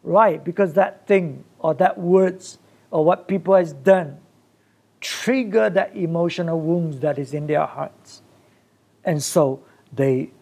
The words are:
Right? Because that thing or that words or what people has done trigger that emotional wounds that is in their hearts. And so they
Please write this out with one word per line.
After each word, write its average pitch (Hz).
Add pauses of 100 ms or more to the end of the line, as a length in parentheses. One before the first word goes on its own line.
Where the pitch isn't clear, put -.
Right? 170
Because 175
that -
thing 170 (140)
or 160
that 185
words 185 (340)
or 156
what 180
people 190
has 170
done 151 (840)
trigger 220
that 190
emotional 170
wounds 160
that 143
is 139
in 151
their 151
hearts. - (840)
And 151
so 135 (280)
they 135 (100)